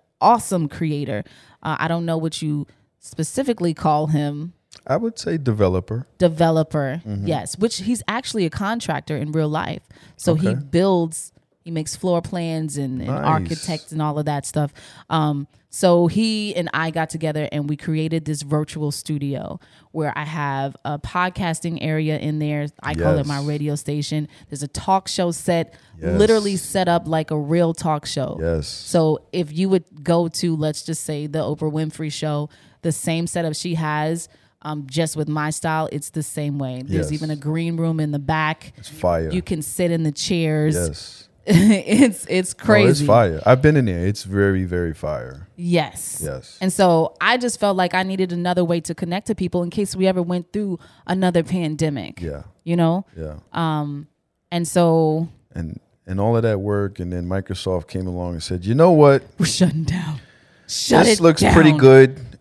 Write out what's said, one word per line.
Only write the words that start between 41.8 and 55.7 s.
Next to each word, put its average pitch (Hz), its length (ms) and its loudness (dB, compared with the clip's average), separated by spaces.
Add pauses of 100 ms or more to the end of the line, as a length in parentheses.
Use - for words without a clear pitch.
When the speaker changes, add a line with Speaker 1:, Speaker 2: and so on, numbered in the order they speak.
Speaker 1:
it's 185 300 -2
Speaker 2:
No, - 60 -14
Speaker 1:
crazy. 208 260 6
Speaker 2:
it's 147 100 2
fire. 107 460 4
I've 131 160 8
been 151 140 6
in 127 100 4
there. 87 200 0
It's 104 180 -2
very, 98 400 2
very 87 280 -2
fire. 73 640 -10
Speaker 1:
Yes. 175 640 -2
Speaker 2:
Yes. - 380 -10
Speaker 1:
And 185 120 -2
so 170 500 4
I 226 160 4
just 240 200 -4
felt 202 180 0
like 180 180 0
I 185 80 0
needed 190 300 -2
another 175 320 0
way 170 160 0
to 160 140 -8
connect 180 340 -6
to 220 60 -2
people 180 280 -2
in 175 80 -4
case 202 260 -4
we 185 120 2
ever 185 120 2
went 175 320 -4
through 202 260 -4 (280)
another 180 360 2
pandemic. 151 800 -4
Speaker 2:
Yeah. 73 220 -8 (220)
Speaker 1:
You 170 120 0
know? 170 300 2 (100)
Speaker 2:
Yeah. 78 200 -10 (180)
Speaker 1:
Um, 147 540 -4 (420)
and 170 180 -2
so 165 600 4 (260)
Speaker 2:
And, 82 260 -8 (260)